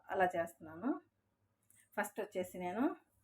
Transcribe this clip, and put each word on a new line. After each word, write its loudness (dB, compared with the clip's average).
అలా 4
చేస్తున్నాను. -2
ఫస్ట్ -2
వచ్చేసి -4
నేను, 0